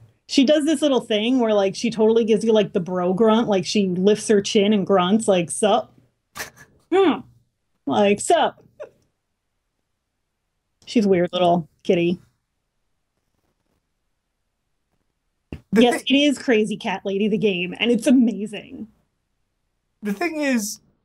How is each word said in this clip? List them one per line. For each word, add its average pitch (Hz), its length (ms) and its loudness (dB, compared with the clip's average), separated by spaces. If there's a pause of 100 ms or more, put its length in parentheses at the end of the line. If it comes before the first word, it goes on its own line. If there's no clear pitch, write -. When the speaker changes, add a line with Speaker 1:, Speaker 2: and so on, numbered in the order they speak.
(260)
Speaker 1:
she - 180 2
does 302 200 2
this 311 180 0
little 269 180 0
thing 233 380 -2
where, 220 160 0
like, 196 220 0
she 233 140 -4
totally 226 340 2
gives 214 200 0
you, 220 80 2
like, 214 200 2
the 202 80 -2
bro 180 340 -4
grunt. 220 320 2
Like, 196 180 -2
she 202 220 -2
lifts 185 400 0
her 208 140 4
chin 202 320 0
and 196 120 0
grunts, 196 440 0
like, 180 220 0
"Sup?" - 420 -2 (420)
<laughs> - 580 -14
Hmm. 349 280 2 (680)
Like, 202 340 2
"Sup?" 302 440 0 (2250)
She's 214 200 0
a - 20 0
weird 175 240 2
little 175 360 0 (160)
kitty. 175 340 0 (3500)
Speaker 2:
The 220 100 6
Speaker 1:
Yes, 247 200 2
Speaker 2:
thi- 277 220 2
Speaker 1:
it 294 60 2
is 262 80 -4
Crazy 214 380 -2
Cat 190 280 -6
Lady, 196 240 -2
the 202 100 -2
game, 180 400 -4
and 233 140 0
it's 247 160 -2
amazing. 214 800 -2 (1120)
Speaker 2:
The 208 100 -6
thing 320 280 -6
is, 247 400 -4 (240)